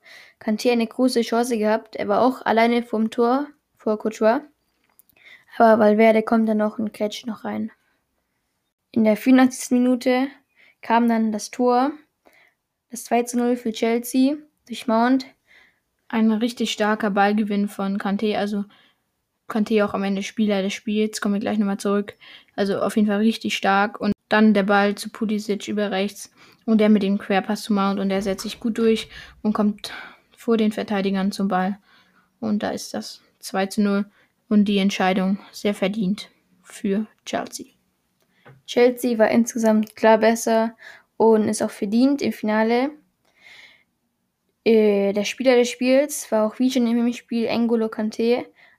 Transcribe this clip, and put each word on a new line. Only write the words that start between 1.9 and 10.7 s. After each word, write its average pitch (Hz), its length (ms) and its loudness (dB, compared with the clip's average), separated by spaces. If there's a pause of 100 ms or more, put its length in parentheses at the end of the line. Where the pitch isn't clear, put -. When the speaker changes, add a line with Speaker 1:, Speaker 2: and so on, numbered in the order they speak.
Speaker 1:
Er - 100 -6
war 196 140 0
auch 254 220 0
alleine 233 420 2
vorm 220 260 -2
Tor, 254 380 0 (280)
vor 214 220 -4
Courtois. 220 440 0 (1160)
Aber 226 200 6
Valverde 220 440 6
kommt 220 260 0
dann 214 100 0
noch 214 200 -2
und 214 140 -6
grätscht - 340 -8
noch 220 180 -12
rein. 214 280 -8 (1200)
In 226 120 2
der 214 120 4
vierundachtzigsten 254 640 2
Minute 254 460 0 (540)